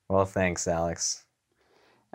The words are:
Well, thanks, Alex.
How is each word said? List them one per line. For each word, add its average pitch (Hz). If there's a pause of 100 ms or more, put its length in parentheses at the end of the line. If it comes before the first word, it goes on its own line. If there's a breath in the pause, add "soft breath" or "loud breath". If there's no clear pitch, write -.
Well, 95
thanks, 90
Alex. 85 (880 soft breath)